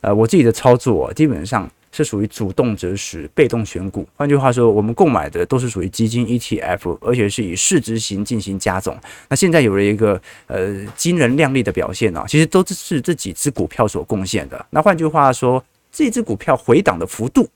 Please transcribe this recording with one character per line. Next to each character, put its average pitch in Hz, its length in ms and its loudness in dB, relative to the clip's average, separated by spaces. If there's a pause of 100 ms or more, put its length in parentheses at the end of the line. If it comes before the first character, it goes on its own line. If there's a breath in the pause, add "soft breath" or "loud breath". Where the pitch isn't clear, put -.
呃， 104 120 0
我 113 140 4
自 - 80 0
己 160 80 6
的 113 80 4
操 123 240 4
作， 104 380 0
基 156 120 2
本 90 200 -2
上 107 240 -4 (240)
是 - 100 -2
属 101 180 -2
于 107 60 -2
主 101 240 -6
动 113 240 0
择 92 180 -6
时、 85 400 -10
被 143 140 4
动 117 180 -2
选 95 240 -8
股。 92 160 -8 (120)
换 143 100 -2
句 143 80 4
话 135 160 4
说， 120 180 4
我 104 120 4
们 110 120 -2
购 175 120 4
买 92 240 0
的 82 160 -2
都 135 120 0
是 123 120 -2
属 98 120 -6
于 90 60 -4
基 110 220 0
金 117 180 -2
E 120 100 0
T 113 220 -4
F， 90 420 -4
而 120 140 0
且 107 140 2
是 110 120 -6
以 90 140 -4
市 165 240 2
值 113 180 -4
型 104 280 -4
进 110 160 -4
行 98 180 -6
加 95 220 -2
总。 - 160 -6 (320 loud breath)
那 135 80 0
现 190 120 4
在 165 120 4
有 110 160 4
了 101 40 4
一 101 140 2
个， 101 260 2 (260 loud breath)
呃， 98 380 -4 (120)
惊 175 200 0
人 131 200 2
亮 147 160 2
丽 131 100 0
的 98 80 -2
表 - 220 -4
现 101 240 -2
啊， - 100 -8
其 147 100 0
实 160 80 6
都 185 200 2
是 - 340 -6
这 170 140 -2
几 - 180 -8
只 - 180 -4
股 98 160 -4
票 110 220 0
所 73 160 -4
贡 95 240 -4
献 85 220 -4
的。 - 220 -14
那 156 100 2
换 180 160 4
句 160 80 -2
话 147 260 2
说， 127 320 0 (260)
这 294 200 0
只 226 140 -4
股 113 120 -4
票 131 220 0
回 131 240 4
档 101 160 0
的 85 80 -4
幅 113 240 -6
度 - 260 2